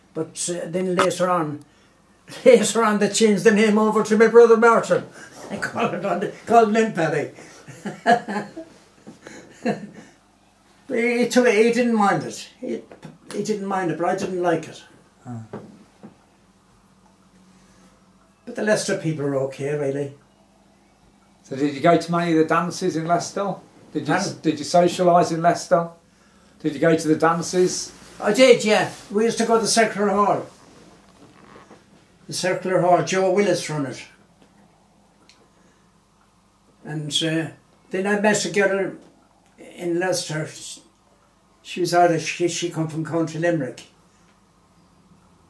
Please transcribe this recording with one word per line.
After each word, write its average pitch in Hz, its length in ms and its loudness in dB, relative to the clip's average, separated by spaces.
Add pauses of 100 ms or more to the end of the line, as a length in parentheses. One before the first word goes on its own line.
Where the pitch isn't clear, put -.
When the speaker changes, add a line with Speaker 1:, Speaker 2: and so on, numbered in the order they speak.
(140)
Speaker 1:
But, - 360 -8
uh, 175 180 -6
then 180 280 -4
later 175 340 0
on, 156 360 -4 (360)
<laughs> - 440 -8
later 226 400 6
on, 208 140 2
they 202 100 0
changed 208 340 2
the 226 80 6
name 208 260 4
over 220 240 2
to 208 160 0
my 226 100 6
brother 226 300 8
Martin. 226 520 2
<laughs> - 400 -20
They 196 100 -10
called - 340 -4
it 190 120 -6
on, 196 240 -4 (160)
called 220 300 4
him 220 180 0
Paddy. 151 380 -4 (540)
<laughs> 208 600 -2 (2500)
He 240 380 0
took 247 200 4
it, 220 180 6
he 233 80 2
didn't 233 220 0
mind 190 280 2
it. - 260 -12 (120)
He, 247 200 -6 (520)
he 208 100 -6
didn't 202 220 -4
mind 190 260 -2
it, 151 80 -6
but 170 80 -2
I 185 80 0
didn't 185 260 -6
like 170 280 -2
it. - 120 -20 (440)
Speaker 2:
Ah. 117 180 -12 (3000)
Speaker 1:
But 240 100 -14
the 214 80 -6
Leicester 208 340 0
people 151 280 -4
were 139 100 0 (120)
okay, 139 300 -6
really. 139 360 -4 (1300)
Speaker 2:
So 135 140 -12
did 139 180 -2
you 127 60 -10
go 170 160 4
to 170 140 -6
many 170 200 -2
of 160 60 2
the 156 80 4
dances 165 500 -2
in 160 100 -6
Leicester? 175 500 -4 (360)
Did 135 160 -6
you, 156 60 0
Speaker 1:
Pardon? 180 280 -4
Speaker 2:
did 147 180 -2
you 143 40 -8
socialise 175 680 2
in 165 80 -4
Leicester? 170 480 0 (720)
Did 151 120 -4
you 131 60 -10
go 160 160 4
to 156 140 -2
the 156 80 2
dances? 170 720 0 (300)
Speaker 1:
I 208 100 0
did, 254 320 6
yeah. 208 260 2 (220)
We 214 140 0
used - 140 0
to 220 60 0
go 226 100 2
to 220 80 2
the 185 40 -2
Circular 196 400 0
Hall. 196 380 0 (1800)
The - 60 -12
Circular 185 460 -2
Hall, 170 240 4
Joe 190 300 0
Willis 185 360 0
run 147 180 -4
it. - 140 -12 (2750)
And, 151 260 -8 (120)
uh, 160 240 -2 (420)
then 190 180 -4
I 202 140 0
met 208 240 2
a 170 60 -6
girl 190 420 0 (680)
in 175 400 -6
Leicester. 156 480 -4 (1120)
She - 200 -8
was 165 120 -2
Irish, 170 320 4
she, - 220 -2
she 170 220 -4
come 156 180 -4
from 151 180 -6
County 160 340 -4
Limerick. 165 480 -2 (1600)